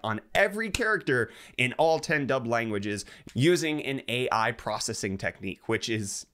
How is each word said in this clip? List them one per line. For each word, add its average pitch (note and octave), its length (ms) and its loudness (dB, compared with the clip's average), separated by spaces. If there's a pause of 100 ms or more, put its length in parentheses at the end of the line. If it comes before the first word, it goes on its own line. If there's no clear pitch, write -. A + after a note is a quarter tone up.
on G#2+ 180 -2 (140)
every G3+ 340 2
character F#3 600 2 (260)
in B2 220 2
all D#3+ 180 6
ten D3+ 300 0
dub C3 180 0
languages G#2+ 600 -2 (280)
using D3+ 480 4
an C3+ 260 -6
A A#2+ 240 -2
I A2+ 200 2
processing G#2+ 640 -4
technique, - 500 -6
which A2+ 220 -2
is G#2+ 440 -4